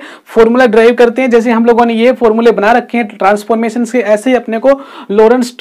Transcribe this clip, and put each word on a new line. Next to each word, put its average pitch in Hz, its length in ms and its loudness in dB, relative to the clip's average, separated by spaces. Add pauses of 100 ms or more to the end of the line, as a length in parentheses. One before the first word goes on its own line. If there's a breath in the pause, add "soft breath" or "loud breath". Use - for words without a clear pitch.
(260 loud breath)
फॉर्मूला 233 400 2
डिराइव 226 280 2
करते 240 280 0
हैं। 262 80 -2
जैसे 233 200 0
हम 226 140 0
लोगों 233 220 2
ने 233 80 -2
ये 233 180 0
फॉर्मूले 226 400 0
बना 202 200 0
रखे 240 260 -2
हैं 233 100 -4
ट्रांसफॉर्मेशन 220 760 -2
के, 247 140 -4
ऐसे 214 320 -2
ही 247 60 2
अपने 226 220 -4
को 269 220 0 (300 loud breath)
लॉरेंस 226 500 0